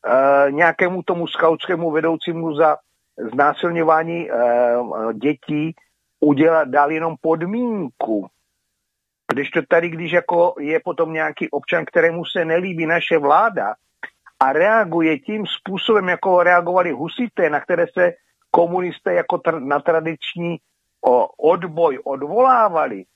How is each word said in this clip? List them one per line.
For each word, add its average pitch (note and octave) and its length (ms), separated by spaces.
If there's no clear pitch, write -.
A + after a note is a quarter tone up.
eh, C#3 460
nějakému F3 500
tomu F3 240
skautskému E3 640
vedoucímu D#3+ 640
za D3+ 220
znásilňování, E3 960
eh, - 40
dětí D3+ 600
udělal, D3+ 460
dal C#3+ 240
jenom D#3+ 300
podmínku. E3 1080
Kdežto C#3 360
tady, E3+ 200
když E3 240
jako F3 460
je D3+ 220
potom E3 320
nějaký D#3 380
občan, D#3 340
kterému E3 400
se F3 200
nelíbí E3 420
naše E3 320
vláda D3 560
a C3+ 120
reaguje E3 640
tím G#3+ 280
způsobem, G3 600
jako F3+ 340
reagovali F3 500
husité, E3 580
na D3 100
které E3+ 320
se F3 200
komunisté F3 640
jako - 220
tr-, C3 280
na C#3+ 160
tradiční, E3 800
o, C3 260
odboj E3 800
odvolávali G3 1000